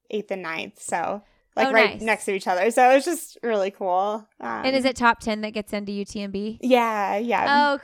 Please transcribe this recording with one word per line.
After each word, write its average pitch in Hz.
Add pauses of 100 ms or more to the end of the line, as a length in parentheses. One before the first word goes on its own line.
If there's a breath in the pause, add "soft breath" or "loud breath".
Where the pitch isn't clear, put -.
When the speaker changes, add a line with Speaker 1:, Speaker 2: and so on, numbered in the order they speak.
(100)
Speaker 1:
eighth 208
and 190
ninth. 165
So, 190 (340)
like, 254
Speaker 2:
Oh, 269
Speaker 1:
right 226
Speaker 2:
nice. 202
Speaker 1:
next 214
to 208
each 190
other. 185
So 254
it 269
was 269
just -
really 208
cool. 202 (140)
Um, 233
Speaker 2:
And 262
is 262
it 254
top 233
ten 214
that 214
gets 220
into 202
U 202
T 208
M 202
B? 208
Speaker 1:
Yeah, 220
yeah. 277
Speaker 2:
Oh, 277